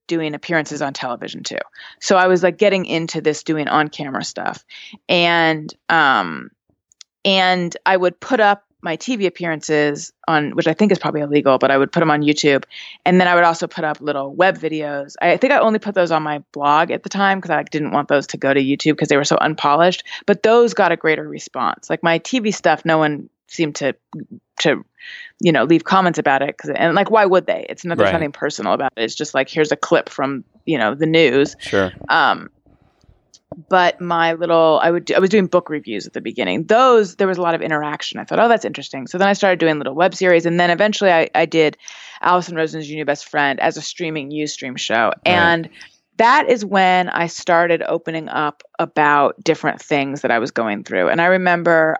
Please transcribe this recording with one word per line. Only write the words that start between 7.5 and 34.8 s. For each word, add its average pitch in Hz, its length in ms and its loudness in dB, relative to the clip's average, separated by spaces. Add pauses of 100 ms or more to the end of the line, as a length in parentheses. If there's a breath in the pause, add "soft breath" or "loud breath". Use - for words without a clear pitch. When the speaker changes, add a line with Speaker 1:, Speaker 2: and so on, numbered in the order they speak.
Speaker 1:
I 190 100 4
would 180 220 0
put 254 220 -2
up 202 240 2 (180)
my 165 140 -6
T 254 200 -6
V 196 100 0
appearances 156 880 -2 (140)
on, 151 300 0
which 160 100 0
I 160 80 2
think 208 160 2
is 180 80 2
probably - 240 -4
illegal, 143 340 2
but 135 140 2
I 135 80 2
would 135 140 0
put 170 100 0
'em 160 80 2
on 147 120 2
YouTube. 147 420 2 (420 loud breath)
And 180 140 4
then 180 80 4
I 175 80 4
would 175 80 6
also 165 240 0
put 165 160 -8
up 151 160 -4
little 139 340 -6
web 180 240 2
videos. 147 640 -6
I 170 140 2
think 269 160 2
I 277 80 4
only 220 180 2
put 202 160 -8
those 175 160 0
on 160 140 0
my 151 160 -6 (120)
blog 147 380 2
at - 140 -6
the - 40 -12
time 196 320 0
'cause 170 100 -8
I, 151 80 0
like, 147 120 -6
didn't 151 220 -4
want 143 160 0
those 143 180 0
to - 100 -12
go 139 160 0
to 139 80 2
YouTube 139 380 0
'cause 151 100 -2
they 147 80 2
were 143 80 2
so - 160 2
unpolished. 156 640 2 (240 loud breath)
But 202 160 0
those 233 320 4
got 185 180 2
a 165 40 0
greater 156 300 -2
response. 143 640 -6
Like, 156 140 -4
my 165 160 2
T 254 220 -4
V 214 100 -2
stuff, 165 340 0
no 165 140 2
one 151 320 -2 (160)
seem 151 280 -4
to, 139 200 -4 (680)
to, 135 240 0 (560 loud breath)
you 170 120 2
know, 123 120 2
leave 160 200 2
comments 185 340 0
about 139 240 0
it. 147 160 -6
'Cause, 151 160 -10
and, 170 200 0
like, 202 160 0
why 214 160 4
would 180 200 2
they? - 220 -4
It's - 160 -14
not, 170 140 -4
there's 104 100 4
Speaker 2:
Right. 95 60 2
Speaker 1:
nothing 151 180 -4
personal 113 400 -6
about 131 240 -2
it. 113 80 -6
It's 110 100 -6
just - 200 -8
like, 135 140 -2
here's 156 240 -2
a 147 40 0
clip - 320 0
from, 135 360 -6 (220)
you 156 120 0
know, 110 160 0
the 156 120 -2
news. 143 540 4
Speaker 2:
Sure. 95 320 -2 (160)
Speaker 1:
Um, 117 400 0 (1200)
but 180 320 2
my 170 320 0
little, 165 500 2